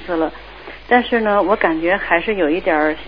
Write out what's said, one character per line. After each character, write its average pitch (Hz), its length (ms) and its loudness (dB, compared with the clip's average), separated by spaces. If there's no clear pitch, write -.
子 180 80 -2
了， 160 160 0
但 240 160 4
是 240 160 0
呢， 208 220 2
我 185 160 2
感 165 240 0
觉 175 160 2
还 170 240 0
是 214 140 -2
有 170 140 2
一 180 120 0
点 190 120 0
儿 151 220 2